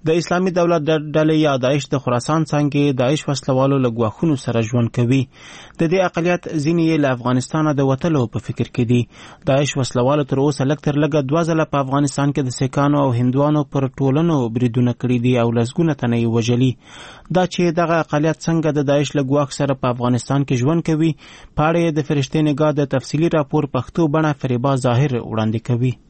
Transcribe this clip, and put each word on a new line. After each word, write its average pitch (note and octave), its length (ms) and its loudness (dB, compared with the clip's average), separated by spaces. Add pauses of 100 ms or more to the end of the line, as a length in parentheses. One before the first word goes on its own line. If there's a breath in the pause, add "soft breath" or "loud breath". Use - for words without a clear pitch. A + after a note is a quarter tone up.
د F#3+ 120 2
اسلامي F3+ 360 0
دولت E3+ 320 2
د D#3+ 40 0 (240)
ډلې D#3 280 4
یا D3 100 2 (100)
داعش C3+ 280 0
د C#3 120 -2
خراسان D3+ 480 0
څانګې C#3+ 480 0
داعش C#3 280 0
وسلوالو C#3 580 0
له B2 120 2
ګواښونو A#2 460 0
سره A#2 260 -2
ژوند A#2 280 0
کوي. B2+ 240 2 (580 loud breath)
د - 20 0 (100)
دې F#3 160 2
اقلیت F3 360 -2 (200)
ځینې E3+ 260 2
یې D#3+ 140 2
له C#3 140 2
افغانستانه B2+ 640 0
د C#3 100 2
وتلو C3+ 340 0 (120)
په A2 120 -6
فکر - 280 -4
کې B2 160 0
دي. A#2+ 100 4 (480 loud breath)
داعش C#3 300 2
وسلوالو C3+ 540 0
تر C3+ 100 0
اوسه C#3 260 0
لږ D3 180 -2
تر D3 160 0
لږه D3+ 180 0 (100)
دوه E3 180 2
ځله D#3+ 240 0
په C#3+ 120 0
افغانستان C#3 500 0
کې D#3 140 0
د B2 100 -8
سیکانو C#3+ 460 0
او C3+ 40 0 (100)
هندوانو C#3+ 540 2
پر C3+ 160 -2 (120)
ټولنو D3+ 360 2 (220)
بریدونه B2 420 0
کړي B2 240 0
دي B2+ 80 2 (120)
او - 20 0 (100)
لسګونه C#3 460 0
تنه A#2 180 0
یې A#2 140 0
وژلي. A#2+ 360 2 (640 loud breath)
دا F#3 80 4 (100)
چې F3 280 0
دغه E3 220 0
اقلیت D3+ 420 0
څنګه D#3+ 320 0
د C#3+ 160 0
داعش C#3+ 240 0
له C#3+ 140 0
ګواښ C#3+ 180 0 (100)
سره C3+ 220 -2
په B2 140 -2
افغانستان B2+ 520 0
کې C#3 140 0
ژوند D#3+ 200 2 (100)
کوي، D#3+ 200 2 (460 loud breath)
په - 100 0
اړه E3+ 160 2
یې E3+ 140 0
د - 100 0
فرشتې D3 320 -2 (120)
نگاه D3+ 280 2
د C#3+ 160 -2
تفصیلي D#3+ 440 -2
راپور D3 360 -2
پښتو D3 380 -2
بڼه D#3 180 0 (140)
فریبا C3 420 0
ظاهر B2+ 320 2
وړاندې A2 440 -2
کوي. B2 300 -2 (160)